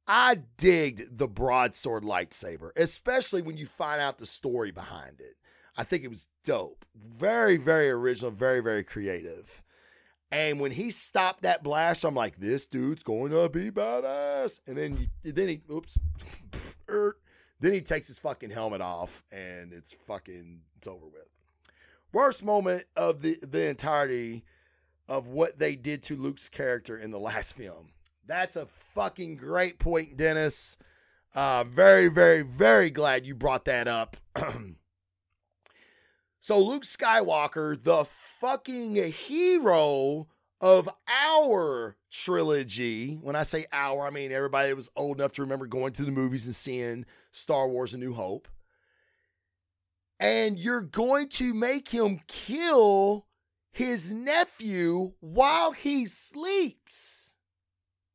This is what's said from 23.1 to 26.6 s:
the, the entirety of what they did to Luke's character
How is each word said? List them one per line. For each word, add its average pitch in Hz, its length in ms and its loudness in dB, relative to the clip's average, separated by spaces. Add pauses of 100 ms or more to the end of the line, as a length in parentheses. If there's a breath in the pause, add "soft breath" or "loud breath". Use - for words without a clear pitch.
the, 160 200 -2
the 156 260 -4
entirety 131 760 -4 (640)
of 131 200 -6
what 143 320 -2
they 151 160 0
did 139 280 -8
to 151 120 -6
Luke's 139 340 -8
character 123 480 -6